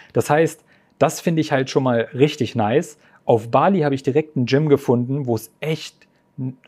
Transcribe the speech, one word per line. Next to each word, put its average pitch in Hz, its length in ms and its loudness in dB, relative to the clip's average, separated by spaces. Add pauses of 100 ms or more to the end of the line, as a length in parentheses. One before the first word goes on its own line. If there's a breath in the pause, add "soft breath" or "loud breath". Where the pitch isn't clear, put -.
(120 loud breath)
Das - 180 0
heißt, 156 340 0 (340 soft breath)
das 156 220 0
finde 165 200 0
ich 151 100 -2
halt 135 180 0
schon 143 140 0
mal 120 320 0
richtig 127 400 0
nice. 117 420 0 (280 soft breath)
Auf 117 260 0
Bali 160 300 2
hab 147 120 0
ich 135 120 -4
direkt 151 320 -2
ein 127 100 0
Gym 143 220 2
gefunden, 131 580 0
wo 117 80 0
es - 240 -8
echt, - 480 -8 (600)